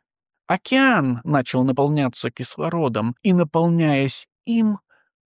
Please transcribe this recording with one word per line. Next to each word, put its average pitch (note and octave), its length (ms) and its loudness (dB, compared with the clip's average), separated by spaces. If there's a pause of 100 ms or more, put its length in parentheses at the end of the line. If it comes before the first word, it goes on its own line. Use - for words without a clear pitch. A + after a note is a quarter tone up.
(480)
Океан F#3 800 0
начал C3 380 0
наполняться C3+ 680 0
кислородом, C3 920 -4
и, G3 120 2
наполняясь E3 920 0 (180)
им, A3 340 0 (460)